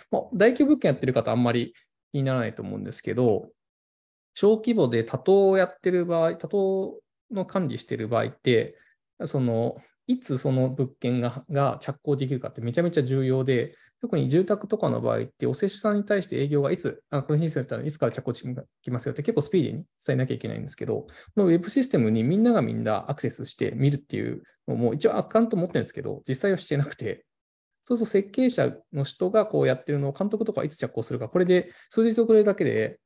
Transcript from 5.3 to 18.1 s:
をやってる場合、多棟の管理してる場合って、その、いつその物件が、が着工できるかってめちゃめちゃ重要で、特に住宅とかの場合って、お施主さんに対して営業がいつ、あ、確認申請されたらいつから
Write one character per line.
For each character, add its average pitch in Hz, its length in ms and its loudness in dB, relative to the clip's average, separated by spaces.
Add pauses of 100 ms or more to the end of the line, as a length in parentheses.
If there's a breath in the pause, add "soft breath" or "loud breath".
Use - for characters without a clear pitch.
を 190 80 4
や 185 80 4
っ - 140 -8
て 180 120 0
る 175 140 2
場 165 200 2
合、 170 100 0
多 165 120 -10
棟 190 520 -2 (320)
の 190 140 -4
管 185 220 -2
理 113 100 -6
し - 80 -14
て 120 100 -6
る 113 120 -6
場 113 140 0
合 113 60 -2
っ - 20 -8
て、 - 480 0 (480 soft breath)
そ 147 140 -4
の、 117 380 0 (300 loud breath)
い 254 120 -2
つ 135 180 -4
そ 139 140 -2
の 131 180 2
物 131 200 -4 (100)
件 123 200 -2
が、 120 300 -4
が 139 320 0
着 - 200 -8
工 147 140 -2
で 135 120 -4
き 139 60 -4
る 123 60 -4
か - 100 -10
っ - 40 -14
て 110 80 -12
め 120 100 -4
ち 151 80 0
ゃ 170 40 2
め 175 80 0
ち 165 80 0
ゃ 139 40 2
重 131 220 0
要 131 180 2
で、 127 320 0 (260 soft breath)
特 202 160 -2
に 135 120 0
住 175 160 2
宅 202 220 -2
と 214 100 -2
か 156 120 0
の 117 120 -2
場 117 140 0
合 113 80 -2
っ - 20 -6
て、 - 220 -6
お 127 60 0
施 196 160 -2
主 - 100 -8
さ 208 140 0
ん 208 40 0
に 202 80 -2
対 202 160 0
し - 60 -14
て - 100 -6
営 139 100 0
業 143 140 2
が 143 100 0
い 185 60 0
つ、 - 320 -6
あ、 143 120 -2
確 151 120 -2
認 147 60 4
申 165 60 2
請 156 80 -4
さ 151 80 -2
れ - 40 -8
た 113 120 -6
ら 123 60 -8
い 151 80 -4
つ 147 60 -14
か 139 80 0
ら 117 60 0